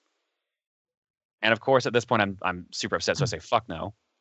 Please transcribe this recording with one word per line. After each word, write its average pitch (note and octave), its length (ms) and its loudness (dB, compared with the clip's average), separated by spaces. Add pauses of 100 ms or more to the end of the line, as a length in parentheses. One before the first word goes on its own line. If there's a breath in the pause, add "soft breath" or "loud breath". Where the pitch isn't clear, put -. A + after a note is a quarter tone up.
(1400)
And A2 100 4
of A2 80 0
course, C3+ 240 2
at A#2+ 80 -2
this A#2 140 2
point, A2+ 160 2
I'm, G2 200 -2
I'm F2+ 300 -6
super G2+ 240 -4
upset, E2+ 220 -2
so - 40 0
I C3 40 0
say, E2+ 120 -6
"Fuck A2 300 -2
no." F2 240 -10 (280)